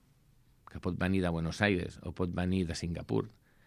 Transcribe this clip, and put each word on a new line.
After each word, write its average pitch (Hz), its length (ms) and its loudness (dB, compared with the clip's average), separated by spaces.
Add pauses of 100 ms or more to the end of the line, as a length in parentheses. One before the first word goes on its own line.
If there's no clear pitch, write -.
(720)
que - 120 -12
pot 90 160 -2
venir 95 240 4
de 87 80 2
Buenos 82 320 -2
Aires 98 400 2
o 87 80 -6
pot 90 240 -2
venir 90 320 2
de - 80 -4
Singapur, 85 540 -2 (380)